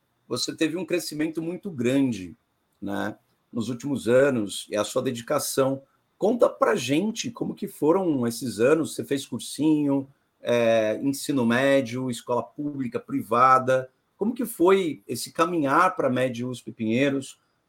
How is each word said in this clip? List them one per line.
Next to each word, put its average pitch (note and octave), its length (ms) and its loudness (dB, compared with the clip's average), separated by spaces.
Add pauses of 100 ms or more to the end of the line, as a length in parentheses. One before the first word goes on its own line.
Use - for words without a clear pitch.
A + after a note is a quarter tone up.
(260)
você C3 300 -6
teve D#3 220 -2
um F#3 80 -6
crescimento D#3+ 560 -4
muito F3 280 -8
grande, A#2+ 640 0 (480)
né, G2 360 -6 (340)
nos A2 160 -6
últimos B2+ 400 -6
anos, B2 600 2
e G#2 80 -4
a G#2 80 0
sua - 160 -4
dedicação. C3+ 840 -2 (340)
Conta A#3 300 2
pra A#3 300 2
gente D#3 520 -2
como - 240 -6
que F#3+ 140 -8
foram D#3 580 0
esses A#2 360 -4
anos, D3 340 2
você - 80 -6
fez C#3 220 -4
cursinho, C#3 840 -2 (360)
é, A2+ 600 2
ensino C#3 420 0
médio, B2+ 640 2
escola A#2+ 320 -2
pública, C3+ 580 -6
privada, B2+ 880 2 (300)
como G#3+ 160 -2
que B3+ 100 -4
foi F#3 640 2
esse B2+ 240 -8
caminhar E3+ 640 2
pra D3 140 0
med B2 340 0
usp B2 280 -8
Pinheiros? C3 680 -2 (300)